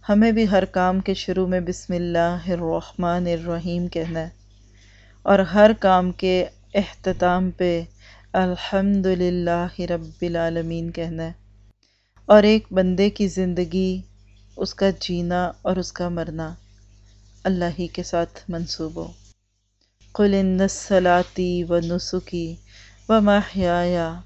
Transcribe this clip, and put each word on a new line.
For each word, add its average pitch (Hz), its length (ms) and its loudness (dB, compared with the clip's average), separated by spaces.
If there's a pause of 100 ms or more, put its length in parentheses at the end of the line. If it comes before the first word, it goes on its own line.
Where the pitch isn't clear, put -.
ہمیں 220 240 4
بھی 220 180 2
ہر 190 140 4
کام 185 360 0
کے 190 140 -2
شروع 185 320 -2
میں 185 140 0
بسم 180 320 -6
اللہ 175 540 0
الرحمن 175 800 -2
الرحیم 170 640 -4
کہنا 165 320 -6
ہے، 160 80 -8 (920)
اور 202 160 4
ہر 196 340 6
کام 185 400 2
کے 185 340 0 (280)
اختتام 185 760 -2
پہ 175 320 -2 (500)
الحمدللہ 180 1500 0
رب 170 420 -6
العالمین 165 680 -4
کہنا 165 320 -8
ہے۔ 165 100 -8 (960)
اور 208 160 10
ایک 214 280 4
بندے 185 400 2
کی 202 180 -2
زندگی، 185 720 -2 (560)
اس - 180 -6
کا 196 120 0 (140)
جینا 175 520 -4 (100)
اور 185 140 -2
اس 180 160 -6
کا 175 160 -6
مرنا 165 460 -8 (920)
اللہ 185 200 0 (140)
ہی 175 80 -4
کے 175 160 -8
ساتھ 170 460 -4
منسوب 165 480 -8
ہو۔ 170 160 -10 (1000)
قل 202 280 4
ان 190 280 2
صلاتی 180 960 0
و 170 140 0
نسکی 170 800 -6 (520)
و 226 120 6
محیایا 175 1040 0